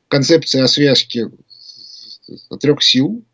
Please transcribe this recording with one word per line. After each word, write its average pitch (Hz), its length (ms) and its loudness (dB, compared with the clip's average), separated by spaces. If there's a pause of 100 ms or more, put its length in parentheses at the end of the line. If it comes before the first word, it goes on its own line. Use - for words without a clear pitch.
концепция 139 560 0
о 123 60 2
связке 123 600 0 (1300)
трёх 143 240 0
сил 170 500 0